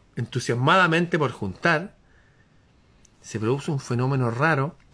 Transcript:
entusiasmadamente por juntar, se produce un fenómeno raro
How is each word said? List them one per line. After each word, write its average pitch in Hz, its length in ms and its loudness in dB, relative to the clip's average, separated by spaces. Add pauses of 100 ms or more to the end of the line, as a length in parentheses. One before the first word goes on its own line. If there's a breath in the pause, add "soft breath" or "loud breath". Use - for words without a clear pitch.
(160)
entusiasmadamente 160 1040 2
por 139 140 0
juntar, 160 640 -2 (1200 soft breath)
se - 180 -10
produce 131 320 -2
un 139 80 -2
fenómeno 127 500 0
raro 139 480 0 (160)